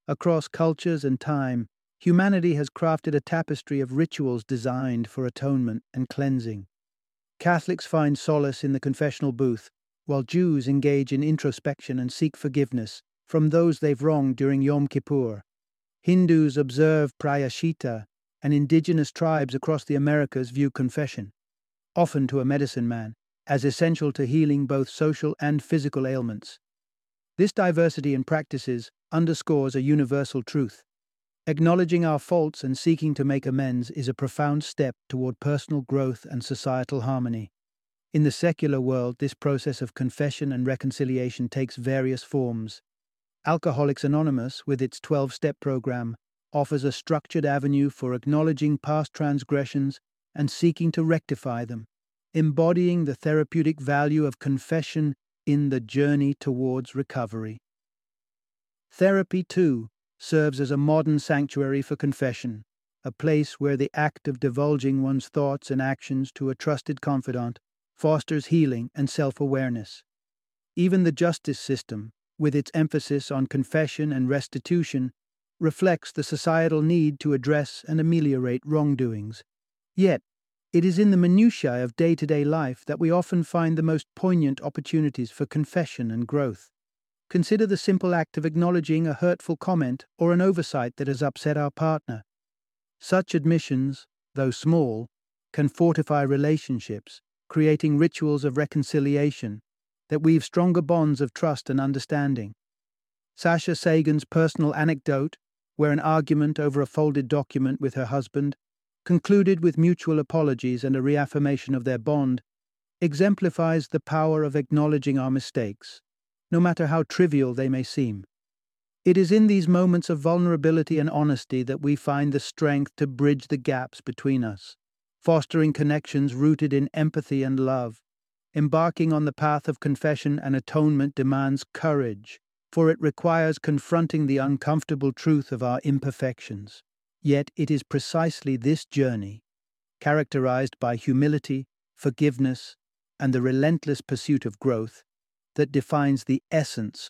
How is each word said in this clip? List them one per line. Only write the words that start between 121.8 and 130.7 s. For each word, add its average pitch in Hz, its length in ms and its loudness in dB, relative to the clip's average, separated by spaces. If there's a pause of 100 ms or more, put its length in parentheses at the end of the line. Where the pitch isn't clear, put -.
we 143 140 2
find 143 360 0
the 143 80 0
strength 143 580 -2
to 147 80 0
bridge 139 440 0
the 147 80 -2
gaps 127 420 -4
between 131 440 -2
us, 104 340 -8 (420)
fostering 156 540 2
connections 147 600 0
rooted 147 380 2
in 139 220 2
empathy 151 500 -2
and 131 160 -2
love. 127 400 -2 (560)
Embarking 160 560 2
on 151 140 0
the 139 80 -2
path 151 340 -2
of 147 120 -4
confession 147 600 -2
and 135 160 -2
atonement 143 600 0